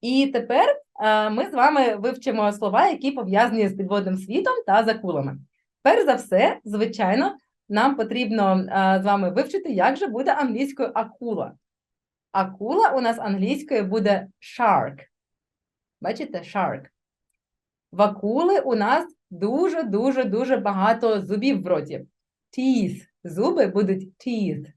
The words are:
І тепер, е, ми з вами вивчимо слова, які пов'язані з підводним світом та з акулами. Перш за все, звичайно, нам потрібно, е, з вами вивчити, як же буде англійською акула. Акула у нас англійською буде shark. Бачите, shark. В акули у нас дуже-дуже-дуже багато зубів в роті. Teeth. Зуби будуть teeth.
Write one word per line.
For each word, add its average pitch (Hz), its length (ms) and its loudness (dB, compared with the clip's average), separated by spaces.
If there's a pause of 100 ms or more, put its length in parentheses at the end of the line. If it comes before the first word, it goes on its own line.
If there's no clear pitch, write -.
І 262 260 2
тепер, 269 540 0 (220)
е, 214 260 4
ми 247 220 -2
з - 20 -12
вами 269 420 4
вивчимо 214 560 -2
слова, 208 360 2
які 285 240 -2
пов'язані 220 560 2
з 190 60 -4
підводним 190 440 -2
світом 392 360 -2 (140)
та 214 160 4
з 214 40 0
акулами. 160 500 -4 (460)
Перш 370 220 4
за 285 80 4
все, - 500 2
звичайно, 220 720 0 (340)
нам 240 260 2
потрібно, 220 640 0
е, 190 440 2
з 190 40 -4
вами 202 240 2
вивчити, 277 400 -2
як 226 280 2
же 392 100 -4
буде 262 260 0
англійською 269 600 -2
акула. 220 600 -6 (760)
Акула 208 580 0
у 269 120 0
нас 233 180 -2
англійською 220 680 -2
буде 196 420 0 (140)
shark. 165 560 0 (1040)
Бачите, 220 380 -8
shark. 165 460 -6 (1080)
В 175 100 0
акули 233 580 2
у 269 160 -2
нас 247 300 2 (240)
дуже-дуже-дуже 254 1300 -2
багато 202 640 0
зубів 202 420 -2
в 175 40 -8
роті. 151 380 -4 (520)
Teeth. 240 440 0 (220)
Зуби 214 440 0
будуть 190 360 0 (240)
teeth. 180 380 -2 (120)